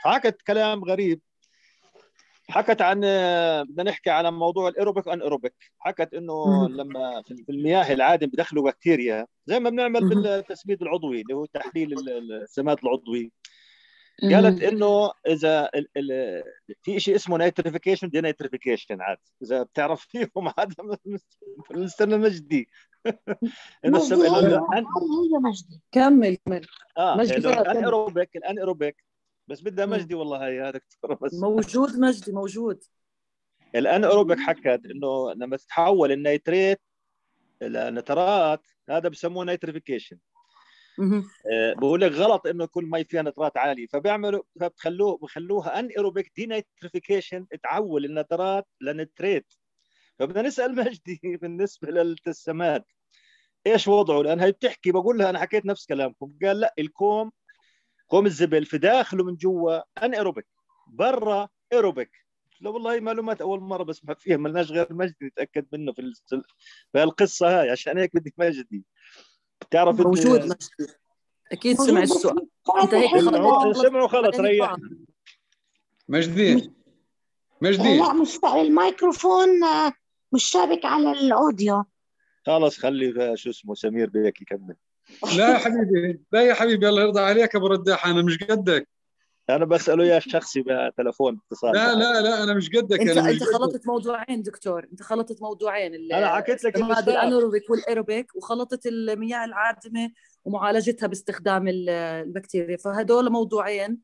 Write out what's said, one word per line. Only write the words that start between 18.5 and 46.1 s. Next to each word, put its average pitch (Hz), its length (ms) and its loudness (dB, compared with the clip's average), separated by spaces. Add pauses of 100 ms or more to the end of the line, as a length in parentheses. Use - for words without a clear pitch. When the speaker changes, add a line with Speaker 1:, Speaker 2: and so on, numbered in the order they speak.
Speaker 1:
عاد، 95 180 -6 (240)
إذا 127 200 -2
بتعرفيهم 156 720 -6
<laughs> 175 240 -6
عاد 196 220 -4
من-، 202 380 -10 (520)
بنستنى 190 480 -2
مجدي. 156 500 0 (360)
<laughs> 233 40 -6 (760)
إنه - 140 4
Speaker 3:
مجدي 294 160 0
Speaker 1:
السم-، 349 120 6
إنه - 100 4
Speaker 3:
هي، 202 100 4
Speaker 1:
الآن 190 380 2
Speaker 3:
هي 330 580 -2
مجدي. 190 380 -6 (120)
Speaker 2:
كمل، 254 440 6 (100)
كمل. 180 200 -6 (320)
Speaker 1:
آه، 180 180 2
Speaker 2:
مجدي 226 200 2
Speaker 1:
إنه - 180 2
Speaker 2:
فعلًا. 208 180 4
Speaker 1:
الأنيروبيك، 214 640 0
الأنيروبيك. 180 680 -4 (440)
بس 139 120 -14
بدها 196 260 -4
Speaker 2:
مم. 208 60 -2
Speaker 1:
مجدي 175 220 -4
والله 147 320 -6
هاي 131 100 -4
يا 135 140 -6
دكتورة - 520 -10
بس. 139 120 -4
Speaker 2:
موجود 220 640 0
مجدي، 247 340 0
موجود. 202 520 -6 (880)
Speaker 1:
الأنيروبيك 185 640 2
حكت 131 420 -2 (140)
إنه 135 380 -4
لما 123 240 -10
تتحول 170 560 2
النيتريت 165 680 0 (840)
إلى 120 280 -6
نترات، 156 760 0 (240)
هذا 165 180 -2
بسموه 170 360 -8
nitrification. 160 720 -8 (800)
Speaker 2:
مهم. 196 260 0 (280)
Speaker 1:
آه، 113 200 0
بقول 143 280 0
لك 180 120 2
غلط 190 340 0
إنه 170 200 -6
كل 170 180 -8
مي 165 200 -6
فيها 165 180 -4
نترات 147 340 -6
عالية، 127 300 -4
فبيعملوا، 202 560 -4 (180)
فبتخلوه، 175 600 -4
بخلوها 170 580 -6
anaerobic 202 560 -4